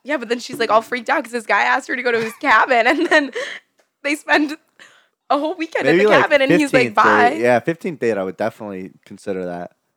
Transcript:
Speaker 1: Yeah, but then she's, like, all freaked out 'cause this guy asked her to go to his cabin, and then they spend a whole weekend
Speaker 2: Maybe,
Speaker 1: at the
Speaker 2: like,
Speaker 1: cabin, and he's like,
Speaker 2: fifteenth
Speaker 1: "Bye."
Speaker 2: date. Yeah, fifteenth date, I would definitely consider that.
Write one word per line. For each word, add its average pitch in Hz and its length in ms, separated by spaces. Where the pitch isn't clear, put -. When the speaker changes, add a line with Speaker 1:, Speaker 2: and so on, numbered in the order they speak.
Speaker 1:
Yeah, 294 140
but 233 120
then 247 100
she's, 233 200
like, 214 120
all 220 100
freaked 247 280
out 220 140
'cause 226 80
this 233 140
guy 202 160
asked 247 260
her 294 80
to 247 60
go 247 100
to 226 80
his 226 220
cabin, 233 460
and 320 200
then 294 240
they 285 120
spend 294 420
a 269 80
whole 311 160
weekend 330 320
Speaker 2:
Maybe, 170 140
Speaker 1:
at 202 60
the - 40
Speaker 2:
like, - 140
Speaker 1:
cabin, 285 180
and 269 100
he's 285 220
like, 254 80
Speaker 2:
fifteenth 226 140
Speaker 1:
"Bye." 147 340
Speaker 2:
date. 117 120
Yeah, 120 180
fifteenth 165 400
date, 113 180
I 95 60
would 95 140
definitely 101 540
consider 95 400
that. 87 300